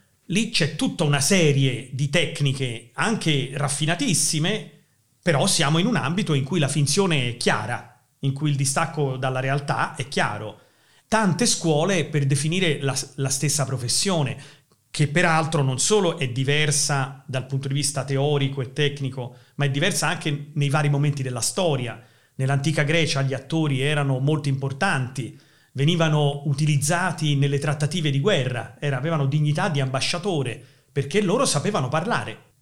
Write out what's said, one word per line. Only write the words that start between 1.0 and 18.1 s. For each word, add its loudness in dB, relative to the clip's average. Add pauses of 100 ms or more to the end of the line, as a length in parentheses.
una 2
serie 2
di -2
tecniche, -2
anche 0
raffinatissime, 0 (500)
però 2
siamo 2
in 4
un 0
ambito 0
in 2
cui -2
la 2
finzione 2
è -8
chiara, -2 (180)
in 0
cui -2
il 2
distacco 0
dalla -2
realtà -2
è -8
chiaro. -4 (480)
Tante 2
scuole 2
per -2
definire 0
la, -2 (200)
la -2
stessa -2
professione, 0 (540)
che 2
peraltro 2
non 0
solo 2
è -2
diversa 0
dal -6
punto -4
di -2
vista -2
teorico 0